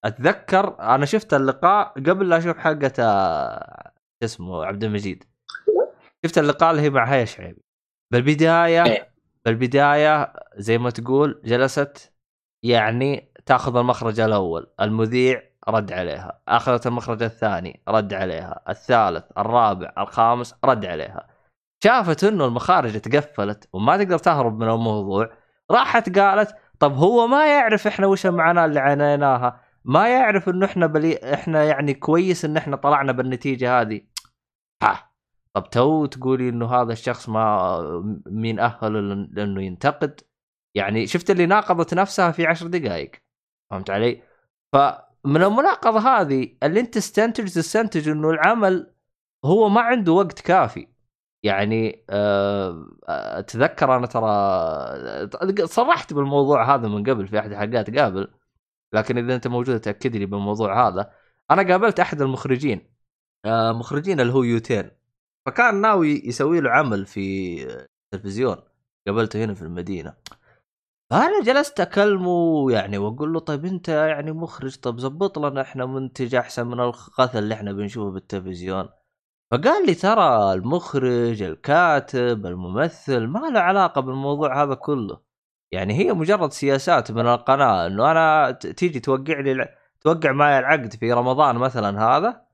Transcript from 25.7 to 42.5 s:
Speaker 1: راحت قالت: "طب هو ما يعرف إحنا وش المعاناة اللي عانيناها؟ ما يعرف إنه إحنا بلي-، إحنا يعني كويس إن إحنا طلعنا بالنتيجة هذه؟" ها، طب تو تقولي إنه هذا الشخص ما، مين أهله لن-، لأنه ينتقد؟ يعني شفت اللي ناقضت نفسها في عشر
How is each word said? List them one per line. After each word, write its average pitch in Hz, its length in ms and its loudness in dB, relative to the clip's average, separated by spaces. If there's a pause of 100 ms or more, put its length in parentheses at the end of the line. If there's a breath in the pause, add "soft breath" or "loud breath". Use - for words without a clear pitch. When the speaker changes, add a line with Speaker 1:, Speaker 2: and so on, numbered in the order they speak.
Speaker 1:
راحت 196 480 2
قالت: 202 380 2 (220 soft breath)
"طب 143 160 4
هو 220 320 4
ما 277 200 4
يعرف 233 400 2
إحنا 196 200 0
وش 196 200 2
المعاناة 175 380 4
اللي 147 160 0
عانيناها؟ 143 800 2 (240 soft breath)
ما 160 240 2
يعرف 220 400 2
إنه 185 180 0
إحنا 175 200 0
بلي-، 151 480 0
إحنا 156 300 0
يعني 143 300 0
كويس 170 500 0
إن 151 120 -2
إحنا 147 200 -4
طلعنا 139 360 2
بالنتيجة 127 680 0
هذه؟" 107 200 -4 (840)
ها، - 280 0 (440)
طب 95 160 -4
تو 147 360 2
تقولي 127 420 -2
إنه 117 260 -4
هذا 120 180 0
الشخص 120 360 -6
ما، 107 500 0 (480)
مين 110 320 -4
أهله 113 300 -2
لن-، 101 440 -4
لأنه 101 300 -6
ينتقد؟ 139 580 -4 (560)
يعني 104 300 -2
شفت - 240 -4
اللي 175 160 2
ناقضت 180 480 0
نفسها 185 360 0
في 165 160 -2
عشر 165 200 -2